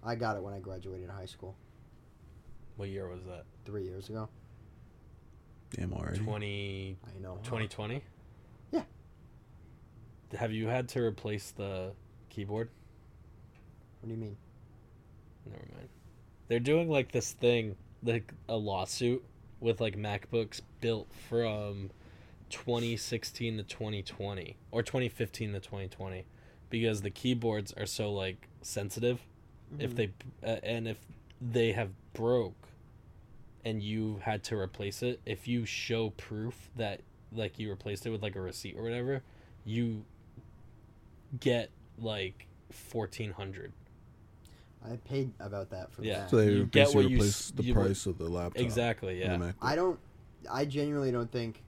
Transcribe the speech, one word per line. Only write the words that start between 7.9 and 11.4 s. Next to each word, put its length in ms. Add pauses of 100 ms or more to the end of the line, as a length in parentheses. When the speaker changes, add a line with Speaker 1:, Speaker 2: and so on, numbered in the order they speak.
Speaker 1:
Yeah. 100 (1500)
Speaker 2:
Have 160
you 140
had 240
to 100
replace 520